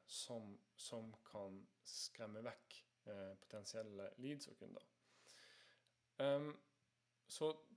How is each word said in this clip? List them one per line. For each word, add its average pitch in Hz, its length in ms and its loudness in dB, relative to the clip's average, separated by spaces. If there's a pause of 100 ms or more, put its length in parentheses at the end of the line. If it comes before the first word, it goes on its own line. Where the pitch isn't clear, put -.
som, 107 520 -2 (160)
som 113 380 -2 (100)
kan 98 360 -2 (280)
skremme 107 560 0
vekk, - 360 -4 (280)
eh, 98 320 -2
potensielle 104 760 -2
leads 139 340 0
og - 80 -12
kunder. - 280 -6 (1300)
Ehm, 143 300 8 (800)
så 156 240 6 (240)